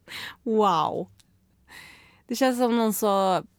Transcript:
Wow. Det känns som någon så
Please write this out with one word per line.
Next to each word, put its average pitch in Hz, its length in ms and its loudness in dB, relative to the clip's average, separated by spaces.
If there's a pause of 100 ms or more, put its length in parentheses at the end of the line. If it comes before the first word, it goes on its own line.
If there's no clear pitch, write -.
(440)
Wow. 202 640 0 (1200)
Det 240 80 -6
känns 262 220 0
som 240 200 0
någon 220 160 0
så 196 500 0 (160)